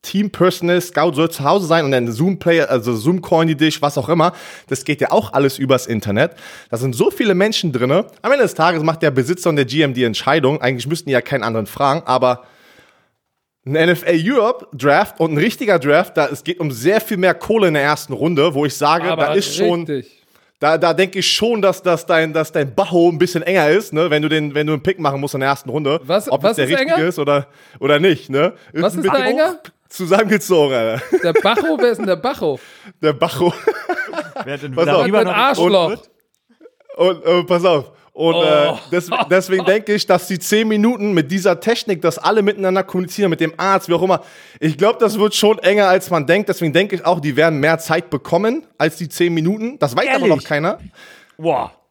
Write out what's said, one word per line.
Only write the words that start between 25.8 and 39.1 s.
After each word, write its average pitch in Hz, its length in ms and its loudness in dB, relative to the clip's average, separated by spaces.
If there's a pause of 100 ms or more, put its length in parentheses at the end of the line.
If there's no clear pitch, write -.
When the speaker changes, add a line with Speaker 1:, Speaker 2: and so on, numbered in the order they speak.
Speaker 2:
Was, 190 220 -2
Speaker 1:
Ob 143 140 0
Speaker 2:
was 208 100 2
Speaker 1:
es 226 40 -4
der 143 100 0
Speaker 2:
ist 131 60 -2
Speaker 1:
richtige 208 240 0
Speaker 2:
enger? 156 120 0
Speaker 1:
ist 175 120 -4
oder, 143 260 0 (340)
oder 147 200 2
nicht, 170 320 0
ne? 151 220 2 (200)
Ist 151 80 -4
Speaker 2:
Was 190 140 0
Speaker 1:
ein 180 60 -4
Speaker 2:
ist 185 40 -4
da 208 60 2
Speaker 1:
bisschen 262 160 0
Speaker 2:
enger? 311 320 0 (300)
Speaker 1:
zusammengezogen, 180 840 2
Alter. 113 300 -2 (180)
Speaker 2:
Der 170 120 0
Bacho, 311 440 2
wer 240 140 2
ist 214 60 -4
denn 214 100 -6
der 185 80 2
Bacho? 170 420 -4 (440)
Speaker 1:
Der - 100 2
Bacho. 160 420 0 (920)
Speaker 3:
Wer 139 80 -8
hat 143 100 -10
denn 139 80 -10
Speaker 1:
Pass 160 140 0
Speaker 3:
wieder 156 140 2
Speaker 1:
auf. 139 60 2
Speaker 3:
lieber 202 140 2
Speaker 2:
Ein - 60 4
Speaker 3:
noch 180 100 -2
Speaker 2:
Arschloch. 196 540 2 (1040)
Speaker 3:
und 175 140 4
Speaker 1:
Und, 160 160 -6
äh, 175 180 2
pass 180 220 0
auf. 156 260 0 (220)
Und, 165 220 0
Speaker 2:
Oh. 170 80 2
Speaker 1:
äh, 151 460 2
des-, 175 200 -4 (200)